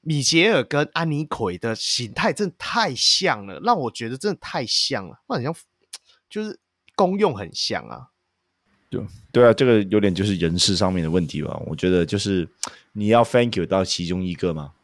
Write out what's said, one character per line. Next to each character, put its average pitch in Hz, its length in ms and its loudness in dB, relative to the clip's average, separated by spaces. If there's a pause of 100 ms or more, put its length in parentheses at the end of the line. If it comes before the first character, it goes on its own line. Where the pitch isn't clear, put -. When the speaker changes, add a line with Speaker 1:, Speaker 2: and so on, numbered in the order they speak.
Speaker 1:
米 151 200 -2
杰 165 300 4
尔 139 120 2
跟 147 300 -2
安 165 160 -2
妮 147 160 -2
奎 92 320 -6
的 113 160 -4
形 - 400 -6
态 202 180 0
真 190 180 -4
的 - 100 -12
太 208 340 -2
像 120 540 0
了， 87 140 -12
让 226 180 2
我 120 100 -2
觉 - 180 -8
得 123 80 -6
真 202 160 -4
的 160 80 -4
太 - 240 -8
像 107 440 -2
了， - 200 -18
很 180 140 -4
像， 151 140 -4 (760)
就 214 140 -6
是 214 160 -10 (340)
功 190 240 2
用 190 180 2
很 95 160 -10
像 85 360 -4
啊。 58 220 -16 (800)
Speaker 2:
对， - 140 -6 (300)
对 123 120 6
啊， 117 80 10
这 131 140 4
个 113 200 6
有 104 140 2
点 98 140 4
就 92 100 0
是 101 120 2
人 85 220 0
事 92 180 2
上 92 180 2
面 87 100 0
的 80 60 -2
问 87 160 2
题 76 160 -6
吧。 - 240 -8
我 - 100 -6
觉 92 140 0
得 87 160 4
就 101 140 -4
是 98 280 -2 (460)
你 104 140 -2
要 117 160 6
thank 120 340 2
you 85 80 -2
到 95 180 0
其 87 220 -4
中 90 180 -2
一 87 120 -4
个 87 180 -2
吗？ 76 200 -10 (100)